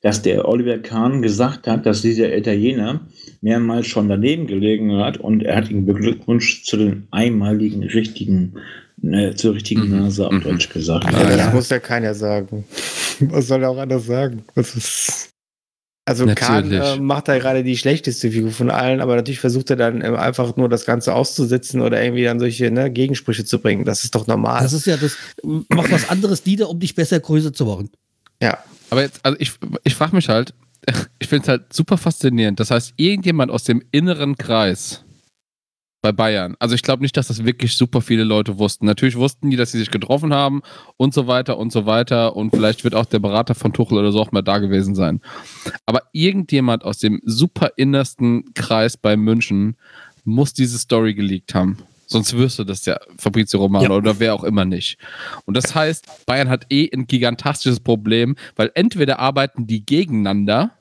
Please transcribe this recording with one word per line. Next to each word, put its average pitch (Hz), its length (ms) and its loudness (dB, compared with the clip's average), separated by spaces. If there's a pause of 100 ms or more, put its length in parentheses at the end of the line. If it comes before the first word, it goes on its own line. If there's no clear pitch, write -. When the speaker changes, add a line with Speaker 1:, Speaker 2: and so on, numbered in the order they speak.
Speaker 1:
dass 104 200 0
der 95 260 2
Oliver 120 300 0
Kahn 117 440 0
gesagt 117 460 0
hat, 110 180 0
dass 107 160 2
dieser 113 340 2
Italiener 110 720 -2 (340)
mehrmals 117 460 0
schon 107 220 0
daneben 131 400 0
gelegen 104 500 0
hat 104 180 -2
und 107 280 0
er 92 120 2
hat 110 140 0
ihn 98 160 0
beglückwünscht 113 800 0
zu 110 100 -2
dem 101 360 0
einmaligen 107 720 0
richtigen, 101 720 -2 (460)
äh, 95 320 0
zur 110 200 2
richtigen 104 340 0
Speaker 2:
Mhm. 98 120 2
Speaker 1:
Nase, 98 260 0
auf - 60 0
Speaker 2:
Mhm. 95 100 0
Speaker 1:
Deutsch 85 260 -2
gesagt. 82 360 -2
Speaker 3:
Ja, 90 200 2
das 85 120 4
Speaker 2:
Ja. 90 160 4
Speaker 3:
muss 123 180 2
ja 127 80 2
keiner 117 360 -2
sagen. 104 500 -4 (300)
<laughs> - 260 -4
Was 139 260 2
soll 131 160 0
er 131 80 0
auch 127 80 -4
anders 131 280 -2
sagen? 120 360 -4 (120)
Das - 220 -2
ist, - 540 -4 (760)
also 123 200 2
Speaker 2:
Natürlich. 107 540 2
Speaker 3:
Kahn, 139 180 0
äh, - 20 -6
macht 139 280 -2
da 135 100 2
gerade 131 240 0
die 127 160 0
schlechteste 135 520 0
Figur 110 200 0
von 120 180 0
allen, 127 320 0
aber 123 160 2
natürlich 127 240 -2
versucht 131 300 0
er 131 60 4
dann, 117 260 0
ähm, 117 140 -2
einfach 123 400 -2
nur 127 120 2
das 117 160 0
Ganze 117 300 0
auszusitzen 127 680 0
oder 113 200 0
irgendwie 123 220 0
dann 120 160 0
solche, 117 300 0
ne, 127 200 0
Gegensprüche 123 540 -2
zu - 140 0
bringen. 101 280 0
Das 107 180 -2
ist 117 100 -6
doch 110 120 -2
normal. 113 360 0
Speaker 4:
Das 131 120 0
ist 156 120 -2
ja 170 120 2
das, 139 180 -2 (260)
mach 156 480 -2
was 160 200 2
anderes 196 340 0
nieder, 196 240 0
um 170 120 -6
dich 185 140 -4
besser 170 260 0
größer 156 340 0
zu 135 100 0
machen. 101 260 -4 (520)
Speaker 3:
Ja. 117 160 0 (320)
Speaker 2:
Aber 127 120 2
jetzt, - 200 -6
also 139 180 2
ich, 147 120 -4 (320)
ich 123 100 2
frag 160 180 0
mich 185 160 2
halt, 117 240 0 (340)
<laughs> - 340 -4
ich - 80 -8
find's 147 200 2
halt 127 240 0
super 170 240 2
faszinierend. 117 640 0
Das 107 100 -2
heißt, 120 260 0
irgendjemand 170 560 0
aus - 120 -4
dem 120 180 2 (100)
inneren 147 440 0
Kreis - 680 -2 (1000)
bei 107 100 2
Bayern, 101 460 0
also 120 160 0
ich 120 80 -2
glaub 131 200 0
nicht, 139 160 -2
dass 131 100 -2
das 113 160 -6
wirklich 120 320 0
super 123 240 2
viele 110 240 2
Leute 107 340 0
wussten. 104 280 0
Natürlich 113 300 2
wussten 139 340 0
die, 127 80 0
dass 120 140 0
sie 117 60 -2
sich 107 120 -4
getroffen 147 420 0
haben 139 300 0 (340)
und 135 160 2
so 127 140 0
weiter 127 320 0
und 110 140 -4
so 107 120 0
weiter 117 520 0
und 107 160 -2
vielleicht 107 320 2
wird 120 100 0
auch 113 100 2
der 110 140 0
Berater 104 360 0
von 117 200 -2
Tuchel 113 240 0
oder 104 120 2
so 104 120 2
auch 107 100 -2
mal 98 80 2
da 95 180 0
gewesen 98 360 0
sein. 92 260 0 (640)
Aber 117 160 0 (120)
irgendjemand 151 720 0
aus 110 140 -6
dem 107 260 0
super 139 500 0
innersten 131 760 0
Kreis 113 420 0
bei 107 220 2
München 107 580 0 (480)
muss 120 300 -4
diese 120 240 -2
Story 113 340 0
geleakt 98 420 -4
haben. 95 220 2 (300)
Sonst 107 280 0
wüsste 123 300 0
das 95 220 -8
ja - 120 -2 (200)
Fabrizio 101 420 0
Romano 98 240 4
Speaker 4:
Ja. 98 140 4
Speaker 2:
oder 104 200 2
wer 110 160 2
auch 101 100 -8
immer 101 200 2
nicht. 92 320 -4 (480)
Und 98 100 -4
das 123 200 -2
heißt, 156 500 -4
Bayern 131 240 0
hat 127 220 0
eh 143 240 2
ein 127 140 -4
gigantastisches 123 720 0
Problem, 117 560 0 (200)
weil 110 180 0
entweder 160 440 2
arbeiten 135 480 -2
die 107 200 -4
gegeneinander 113 960 0